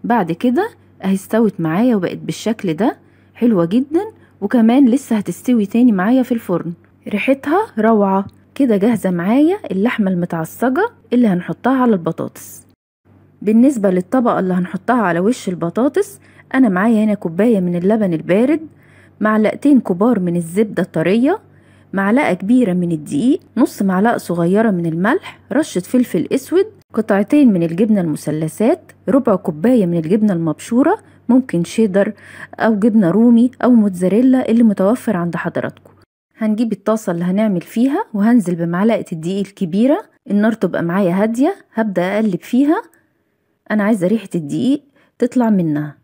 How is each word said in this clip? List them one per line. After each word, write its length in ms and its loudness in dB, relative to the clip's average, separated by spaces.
بعد 280 0
كده 380 -2
أهي 100 0
استوت 460 -2
معايا 360 0
وبقت 220 -4
بالشكل 560 -6
ده، 240 -2
حلوة 320 2
جدًا، 400 -2
وكمان 480 4
لسه 280 0
هتستوي 480 -2
تاني 260 2
معايا 320 2
في 80 -4
الفرن. 420 -4
ريحتها 600 -2
روعة. 460 2
كده 220 2
جاهزة 340 0
معايا 460 2
اللحمة 400 0
المتعصجة 800 -2
اللي 140 4
هنحطها 540 -2
على 100 2
البطاطس. 760 -6
بالنسبة 480 2
للطبقة 500 0
اللي 140 -2
هنحطها 480 -2
على 180 0
وش 300 -2
البطاطس، 720 -4
أنا 160 4
معايا 340 2
هنا 100 2
كوباية 460 0
من 160 -2
اللبن 380 0
البارد، 540 0
معلقتين 600 2
كبار 400 0
من 160 -2
الزبدة 480 -2
الطرية، 560 0
معلقة 400 0
كبيرة 400 0
من 180 -2
الدقيق، 480 -2
نص 240 -2
معلقة 360 2
صغيرة 540 0
من 140 -2
الملح، 540 -4
رشة 280 -2
فلفل 520 -2
أسود، 340 0
قطعتين 600 2
من 100 2
الجبنة 380 0
المثلثات، 880 -2
ربع 260 2
كوباية 500 0
من 120 -2
الجبنة 360 0
المبشورة، 640 0
ممكن 340 2
شيدر 500 0
أو 200 0
جبنة 320 2
رومي 400 4
أو 80 4
موتزاريلا 800 2
اللي 140 4
متوفر 540 0
عند 180 -4
حضراتكم. 560 -8
هنجيب 340 -2
الطاسة 400 -4
اللي 140 -4
هنعمل 360 0
فيها 520 -2
وهنزل 420 2
بمعلقة 560 -2
الدقيق 360 -4
الكبيرة، 540 -2
النار 220 2
تبقى 300 -4
معايا 400 0
هادية، 320 0
هبدأ 420 -2
أقلب 260 -2
فيها. 400 0
أنا 120 0
عايزة 240 0
ريحة 280 -2
الدقيق 480 -2
تطلع 320 0
منها 540 -2